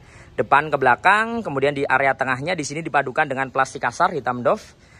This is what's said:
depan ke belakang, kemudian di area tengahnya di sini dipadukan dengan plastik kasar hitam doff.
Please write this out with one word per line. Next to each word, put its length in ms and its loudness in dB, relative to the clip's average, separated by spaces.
depan 320 4
ke 80 0
belakang, 640 2
kemudian 320 0
di 80 -2
area 320 2
tengahnya 400 -4
di 80 -6
sini 160 -8
dipadukan 480 -2
dengan 240 -4
plastik 320 -2
kasar 320 0
hitam 240 -4
doff. 320 -2